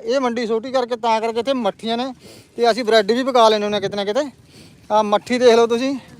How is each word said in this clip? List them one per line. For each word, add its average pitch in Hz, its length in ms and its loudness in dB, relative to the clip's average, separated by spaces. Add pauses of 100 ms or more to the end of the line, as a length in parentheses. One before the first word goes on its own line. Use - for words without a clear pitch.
ਇਹ 240 160 -2
ਮੰਡੀ 240 280 -4
ਛੋਟੀ 226 240 -4
ਕਰਕੇ 247 240 -2
ਤਾਂ 220 260 0
ਕਰਕੇ 226 180 -4
ਇੱਥੇ 254 140 -2
ਮੱਠੀਆਂ 226 440 -4
ਨੇ 254 160 -6 (440)
ਤੇ 233 140 2
ਅਸੀਂ 220 120 -2
ਬ੍ਰੈਡ 220 280 4
ਵੀ 240 120 0
ਪਕਾ 240 260 4
ਲੈਂਦੇ 208 160 0
ਹੁੰਦੇ 208 100 -4
ਹਾਂ 208 60 -4
ਕਿਤੇ 196 140 -6
ਨਾ 202 100 -6
ਕਿਤੇ। 208 180 -2 (680)
ਆਹ 214 120 2
ਮੱਠੀ 208 360 -2
ਦੇਖ 240 160 6
ਲਓ 233 120 4
ਤੁਸੀਂ, 254 280 -2 (240)